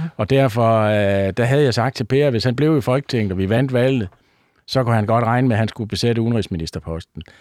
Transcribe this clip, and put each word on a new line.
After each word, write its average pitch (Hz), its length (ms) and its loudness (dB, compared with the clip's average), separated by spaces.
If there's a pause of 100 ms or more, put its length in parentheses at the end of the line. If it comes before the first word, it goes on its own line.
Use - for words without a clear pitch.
(160)
Og 107 140 -4
derfor, 117 500 2
øh, 101 560 2
der 120 80 0
havde 139 200 2
jeg 123 100 2
sagt 120 220 -2
til 123 80 -4
Per, 139 260 2
hvis 113 140 0
han 123 120 0
blev 151 220 2
i - 20 0
Folketinget, 123 520 -2
og 90 60 -2
vi 95 100 0
vandt 127 240 0
valget, 123 360 0 (580)
så 131 180 0
kunne 117 100 2
han 107 120 0
godt 113 180 2
regne 123 240 2
med, 113 80 2
at - 20 2
han 110 100 0
skulle 107 200 -10
besætte 117 340 0
udenrigsministerposten. 85 1000 -6 (180)